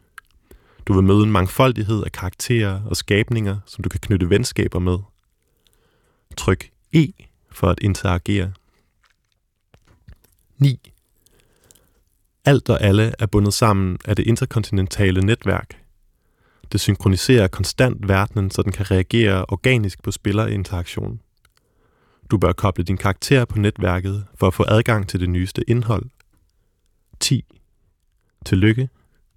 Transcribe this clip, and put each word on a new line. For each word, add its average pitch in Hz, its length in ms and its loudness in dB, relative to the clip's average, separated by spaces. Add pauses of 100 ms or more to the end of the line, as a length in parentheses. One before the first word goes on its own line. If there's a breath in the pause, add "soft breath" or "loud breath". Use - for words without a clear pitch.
(880 soft breath)
Du 104 60 2
vil 95 100 6
møde 101 200 6
en 107 80 2
mangfoldighed 104 720 0
af - 80 -8
karakterer 101 720 -4
og - 140 -4
skabninger, 104 680 -2
som - 180 -12
du 95 60 -6
kan - 100 -6
knytte 90 300 -2
venskaber 98 500 0
med. 90 180 0 (1400)
Tryk - 340 -2 (220)
E 160 140 4 (440)
for - 180 0
at 87 120 0
interagere. 95 680 -2 (2000)
Ni. 135 340 0 (1500 soft breath)
Alt 143 240 4
og - 120 2
alle 104 380 4
er 110 60 0
bundet 101 280 2
sammen 98 520 0
af 104 100 -2
det - 120 -2
interkontinentale 101 960 0
netværk. 95 600 -2 (920 soft breath)
Det 104 100 -2
synkroniserer 101 680 2
konstant 107 600 -2
verdenen, 98 440 0
så - 100 -2
den 98 100 -2
kan 95 200 -8
reagere 95 540 0
organisk 107 580 -2
på 101 80 -6
spillerinteraktion. 101 1120 -4 (1080)
Du 113 60 4
bør 90 140 4
koble 92 320 -2
din 92 140 -2
karakter 120 480 0
på - 140 -4
netværket 98 680 -2 (100)
for 101 120 2
at 92 60 2
få - 140 0
adgang 107 420 2
til 95 100 -4
det 90 100 0
nyeste 90 400 -2
indhold. 117 360 -2 (1120)
Ti. - 260 -2 (1000)
Tillykke. 110 440 2 (480)